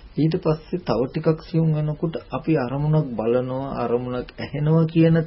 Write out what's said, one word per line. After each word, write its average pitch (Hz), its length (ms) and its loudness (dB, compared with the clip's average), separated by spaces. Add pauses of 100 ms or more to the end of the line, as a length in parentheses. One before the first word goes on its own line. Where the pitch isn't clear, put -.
(140)
ඊට 160 220 2
පස්සේ 165 440 -4
තව 117 240 0
ටිකක් 156 380 -2
සියුම් 160 300 0
වෙනකොට 151 440 -2 (120)
අපි 131 280 -2
අරමුණක් 143 560 0
බලනවා, 127 640 -2
අරමුණක් 123 580 -2
ඇහෙනවා 151 520 2
කියන 165 420 4